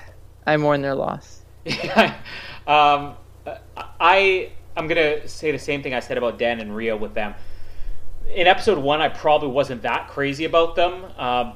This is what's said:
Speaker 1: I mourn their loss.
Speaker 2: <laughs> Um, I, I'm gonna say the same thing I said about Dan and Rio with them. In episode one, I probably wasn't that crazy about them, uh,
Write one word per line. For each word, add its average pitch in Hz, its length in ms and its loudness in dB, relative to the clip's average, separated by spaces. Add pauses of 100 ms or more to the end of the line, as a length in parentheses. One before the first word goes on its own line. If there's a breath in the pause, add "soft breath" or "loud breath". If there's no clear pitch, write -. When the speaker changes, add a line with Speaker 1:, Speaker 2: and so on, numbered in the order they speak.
(460 loud breath)
Speaker 1:
I 151 120 4
mourn 147 240 2
their 139 140 -2
loss. - 480 -8 (220)
Speaker 2:
<laughs> 160 480 0 (520 loud breath)
Um, 147 500 4 (840)
I, 190 500 4 (280)
I'm 160 100 -6
gonna 151 400 0
say 156 240 -4
the 135 80 -2
same 143 240 -4
thing 135 100 -4
I 120 60 -2
said 123 180 -4
about 117 200 0
Dan 117 240 0
and 107 120 -8
Rio 110 220 -2
with 104 180 -4
them. 104 220 -4 (1000 soft breath)
In 175 140 4
episode 190 300 4
one, 143 240 0
I 143 80 2
probably 151 400 2
wasn't 127 320 -2
that 123 260 -4
crazy 139 380 -4
about 165 300 2
them, 180 280 0 (140)
uh, 123 380 -2